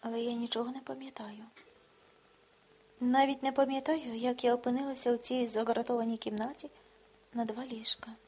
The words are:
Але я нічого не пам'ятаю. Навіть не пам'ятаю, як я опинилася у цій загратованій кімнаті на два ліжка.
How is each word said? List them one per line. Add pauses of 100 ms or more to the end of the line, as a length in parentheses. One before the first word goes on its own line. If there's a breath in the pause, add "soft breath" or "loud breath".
Але
я
нічого
не
пам'ятаю. (1600)
Навіть
не
пам'ятаю,
як
я
опинилася
у
цій
загратованій
кімнаті (640 loud breath)
на
два
ліжка. (180)